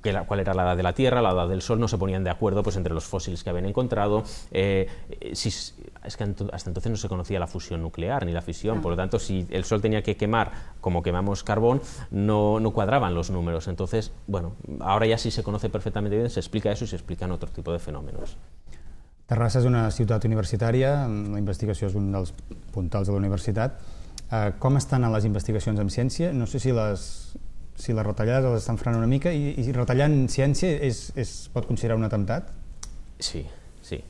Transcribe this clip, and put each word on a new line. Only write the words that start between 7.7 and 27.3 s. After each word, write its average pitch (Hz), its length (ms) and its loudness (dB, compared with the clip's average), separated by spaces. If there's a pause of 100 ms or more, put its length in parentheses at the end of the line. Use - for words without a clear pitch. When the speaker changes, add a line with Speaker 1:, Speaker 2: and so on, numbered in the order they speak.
Speaker 1:
nuclear 85 440 -2
ni 87 60 -2
la 85 100 -2
fisión, 104 380 -2
Speaker 2:
Ah. - 20 -4
Speaker 1:
por 85 100 0
lo 87 60 0
tanto, 90 220 0
si 92 320 -2
el 95 120 -2
Sol 107 180 0
tenía 107 200 2
que 104 160 0
quemar 107 340 2 (300)
como 87 220 0
quemamos 95 400 0
carbón, 117 380 2 (280)
no, 104 500 4
no 110 120 2
cuadraban 107 420 2
los 85 160 0
números. 85 380 -2
Entonces, 95 440 -2 (160)
bueno, 90 260 -2 (260)
ahora 104 260 4
ya 110 120 4
sí 113 120 -2
se 104 140 -2
conoce 104 260 -2
perfectamente 104 480 0
bien, 117 120 2
se - 100 -2
explica 104 320 0
eso 107 140 -2
y - 20 -6
se - 80 -6
explican 90 360 -4
otro 85 200 -4
tipo 82 200 -6
de 85 80 -2
fenómenos. 73 580 -6 (960)
Speaker 3:
Terrassa 117 300 4
és 120 80 6
una 117 160 6 (100)
ciutat 110 320 2
universitària, 117 800 2
la 104 320 -2
investigació 101 480 0
és 95 80 0
un 101 160 2
dels 95 220 -2 (400)
puntals 95 340 0
de 101 60 2
la 98 80 2
universitat. 101 560 0 (540)
Eh, 107 280 2
com 135 160 4
estan 131 380 2
les 107 100 4
investigacions 107 560 2
en 104 100 2
ciència? 139 440 0
No 123 140 0
sé 131 120 -2
si 127 160 2
les, 107 300 0 (760)